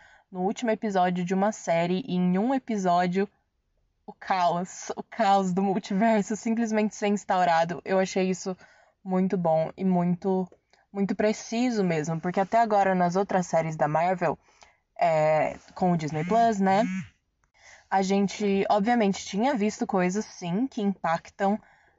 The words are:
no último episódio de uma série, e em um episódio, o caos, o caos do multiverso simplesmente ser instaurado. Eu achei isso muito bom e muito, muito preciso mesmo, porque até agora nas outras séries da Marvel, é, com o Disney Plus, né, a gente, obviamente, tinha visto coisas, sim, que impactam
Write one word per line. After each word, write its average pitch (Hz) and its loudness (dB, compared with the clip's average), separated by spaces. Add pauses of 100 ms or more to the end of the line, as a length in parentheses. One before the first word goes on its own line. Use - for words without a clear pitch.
(300)
no 185 -6
último 220 -2
episódio 185 0
de 180 -4
uma 196 2
série, 170 -2
e 180 -2
em 180 2
um 247 0
episódio, 185 0 (800)
o 208 -18
caos, 175 -2
o - -12
caos 196 2
do 190 0
multiverso 202 0
simplesmente 220 -2
ser 208 -4
instaurado. 175 2
Eu 190 0
achei 190 0
isso 185 -4 (480)
muito 185 0
bom 160 0
e 190 -4
muito, 185 0 (440)
muito 202 -2
preciso 220 -2
mesmo, 165 -2
porque 180 -2
até 208 0
agora 202 4
nas 180 2
outras 190 0
séries 165 -2
da 156 0
Marvel, 165 0 (640)
é, 156 2 (200)
com 180 2
o 170 2
Disney 156 -4
Plus, 220 2
né, 196 2 (1080)
a 196 2
gente, 196 0
obviamente, 208 2
tinha 240 -2
visto 214 -2
coisas, 185 -2
sim, 185 -4
que 233 -8
impactam 196 -2 (420)